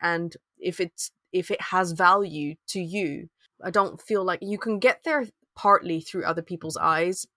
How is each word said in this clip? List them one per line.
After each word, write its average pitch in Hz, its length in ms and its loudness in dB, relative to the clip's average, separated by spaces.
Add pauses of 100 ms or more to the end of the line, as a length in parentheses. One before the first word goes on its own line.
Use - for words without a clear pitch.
and 170 360 -2 (220)
if 175 220 -4
it's, - 300 -6 (220)
if 180 180 -2
it - 100 -4
has 185 320 0
value 165 640 4 (140)
to 190 120 -6
you. 170 480 -4 (340)
I 185 80 -8
don't 196 300 2
feel 202 240 -2
like 185 180 -2
you 196 160 -4
can 214 200 -4
get 247 260 2
there 294 220 0 (300)
partly 175 440 4
through 175 240 -8
other 165 180 -2
people's 165 340 -8
eyes, 160 500 0 (100)